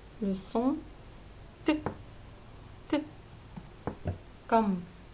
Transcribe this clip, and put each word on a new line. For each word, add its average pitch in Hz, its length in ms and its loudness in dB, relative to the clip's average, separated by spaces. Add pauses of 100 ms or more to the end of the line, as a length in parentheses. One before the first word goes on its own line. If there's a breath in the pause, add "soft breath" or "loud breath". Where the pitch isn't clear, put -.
(200)
Le 196 140 4
son 254 420 4 (880)
T. 311 160 6 (1080)
T. 294 160 4 (1400)
Comme 208 320 8 (340)